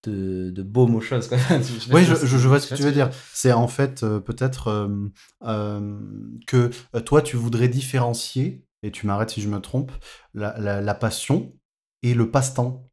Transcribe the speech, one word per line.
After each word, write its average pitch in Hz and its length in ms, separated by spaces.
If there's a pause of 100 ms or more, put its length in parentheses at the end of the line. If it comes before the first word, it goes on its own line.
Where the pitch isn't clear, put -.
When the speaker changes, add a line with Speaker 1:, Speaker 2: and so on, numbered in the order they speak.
Speaker 1:
de, 95 480
de 95 120
baume 117 320
aux 110 60
choses, 123 260
quoi. 123 100
<laughs> 127 120
Je 139 140
sais 117 260
pas 135 60
Speaker 2:
Oui, 175 80
Speaker 1:
si 165 80
Speaker 2:
je, 165 40
Speaker 1:
c'est 151 120
Speaker 2:
je, 131 100
je 127 100
vois 139 120
ce - 80
que 127 80
Speaker 1:
tu - 20
Speaker 2:
tu 139 60
Speaker 1:
vois 143 80
Speaker 2:
veux 139 80
Speaker 1:
ce 131 60
que 127 60
Speaker 2:
dire. - 80 (140)
C'est - 200
en 117 140
fait, 135 360
euh, 107 160
peut-être, 127 500
euh, 101 380 (360)
euh, 104 560 (480)
que, 120 220 (260)
euh, 113 60
toi, 147 200
tu 147 160
voudrais 117 300
différencier, 127 960 (180)
et 104 80
tu - 160
m'arrêtes 104 240
si 107 100
je 104 80
me 101 100
trompe, 131 320 (420)
la, 104 260
la, 101 220
la 101 140
passion - 580 (500)
et 120 100
le 117 160
passe-temps. 127 640